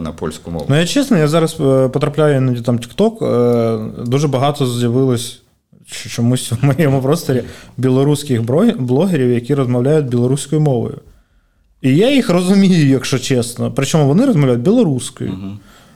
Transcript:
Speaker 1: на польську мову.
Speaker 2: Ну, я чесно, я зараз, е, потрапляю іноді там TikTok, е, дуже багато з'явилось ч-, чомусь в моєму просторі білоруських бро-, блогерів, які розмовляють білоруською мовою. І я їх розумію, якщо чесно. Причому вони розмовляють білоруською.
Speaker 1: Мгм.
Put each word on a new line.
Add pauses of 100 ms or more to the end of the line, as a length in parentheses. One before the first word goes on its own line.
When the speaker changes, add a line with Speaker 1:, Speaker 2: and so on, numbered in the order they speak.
Speaker 1:
на
польську
мову.
Speaker 2:
Ну,
я
чесно,
я
зараз,
е,
потрапляю
іноді
там
TikTok,
е,
дуже
багато
з'явилось (500)
ч-,
чомусь
в
моєму
просторі (340)
білоруських
бро-,
блогерів,
які
розмовляють
білоруською
мовою. (840)
І
я
їх
розумію,
якщо
чесно.
Причому
вони
розмовляють
білоруською.
Speaker 1:
Мгм. (380)